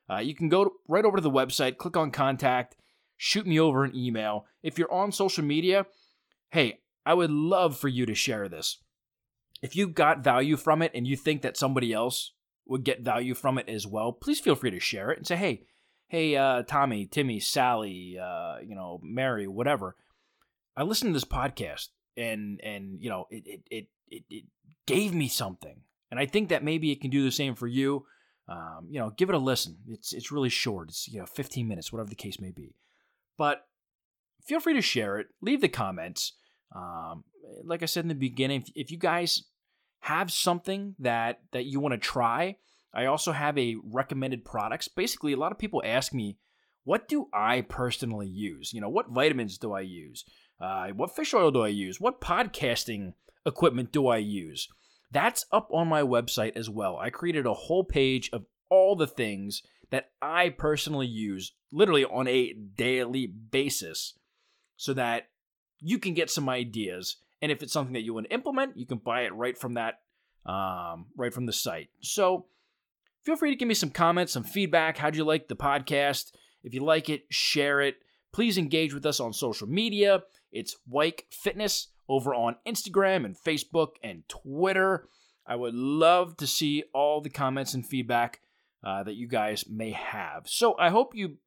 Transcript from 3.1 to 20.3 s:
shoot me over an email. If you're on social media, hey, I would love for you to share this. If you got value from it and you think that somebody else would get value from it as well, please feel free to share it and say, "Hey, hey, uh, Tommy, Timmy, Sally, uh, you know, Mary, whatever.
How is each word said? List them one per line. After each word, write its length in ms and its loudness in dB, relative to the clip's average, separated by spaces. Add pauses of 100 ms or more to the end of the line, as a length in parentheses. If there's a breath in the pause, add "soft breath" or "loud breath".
shoot 280 0
me 140 6
over 240 6
an 100 -2
email. 520 -2 (160 soft breath)
If 160 -6
you're 140 2
on 200 2
social 320 0
media, 400 4 (680 soft breath)
hey, 300 2 (260)
I 80 6
would 160 4
love 460 4
for 120 -2
you 180 0
to 80 -2
share 340 -2
this. 300 -6 (840)
If 140 -8
you 120 2
got 360 4
value 320 4
from 260 4
it 120 0
and 120 -2
you 100 0
think 260 0
that 140 -4
somebody 360 2
else 400 -2 (340)
would 180 -2
get 160 0
value 340 0
from 240 0
it 100 -6
as 180 -6
well, 260 -2
please 280 -2
feel 140 6
free 160 0
to 100 -6
share 300 -2
it 80 -2
and 80 -10
say, 100 0
"Hey, 300 -2 (420 soft breath)
hey, 280 2
uh, 260 4
Tommy, 440 0
Timmy, 340 0
Sally, 800 0
uh, 400 -6
you 160 -14
know, 280 -10
Mary, 440 -2
whatever. 500 -2 (800)